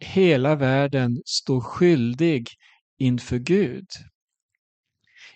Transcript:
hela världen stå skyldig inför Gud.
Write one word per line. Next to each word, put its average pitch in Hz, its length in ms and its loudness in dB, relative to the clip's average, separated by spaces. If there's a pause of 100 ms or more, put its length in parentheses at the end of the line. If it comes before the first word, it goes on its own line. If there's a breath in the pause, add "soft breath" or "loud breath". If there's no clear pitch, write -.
hela 156 560 2
världen 135 720 0
stå - 340 -2
skyldig 139 880 0 (500 soft breath)
inför 123 400 -2
Gud. 156 480 -2 (1500 soft breath)